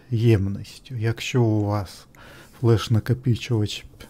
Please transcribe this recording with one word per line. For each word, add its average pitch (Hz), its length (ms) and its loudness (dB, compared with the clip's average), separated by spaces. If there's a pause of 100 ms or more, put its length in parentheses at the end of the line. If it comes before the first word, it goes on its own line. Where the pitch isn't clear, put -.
ємністю. 104 840 0
Якщо 113 480 -2
у 107 220 2
вас 104 420 -6 (540)
флеш-накопичувач 117 1200 0 (240)